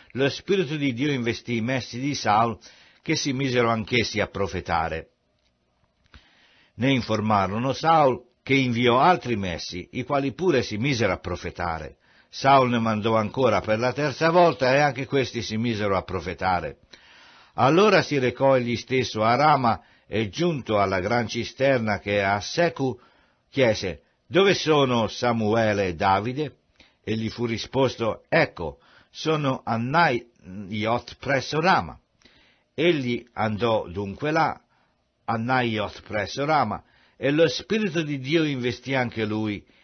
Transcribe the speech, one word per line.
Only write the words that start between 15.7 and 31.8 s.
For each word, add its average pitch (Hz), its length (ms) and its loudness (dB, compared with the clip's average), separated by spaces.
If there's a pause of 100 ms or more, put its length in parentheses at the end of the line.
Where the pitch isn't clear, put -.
a 90 60 0
profetare. 87 720 -4 (800)
Allora 165 480 4
si 147 160 -2
recò 131 400 4
egli 117 180 -2
stesso 113 460 -2
a 113 120 4
Rama, 131 460 4 (260)
e 110 220 -2
giunto 131 500 -2
alla 95 220 2
gran 113 260 0
cisterna 113 720 0
che 101 180 0
è 101 40 2
a 101 180 2
Secu, 143 600 -2 (480)
chiese: 107 540 0 (240)
"Dove 190 260 2
sono 135 540 2
Samuele 110 800 2
e 90 80 -4
Davide?" 104 600 0 (460)
E 110 120 -4
gli 110 160 -2
fu 120 160 -4
risposto: 117 840 -2
"Ecco, 87 500 -2 (320)
sono 151 540 -2
a 117 140 -2
Naiot 113 1400 -2
presso 139 420 -2
Rama." 127 380 0 (760)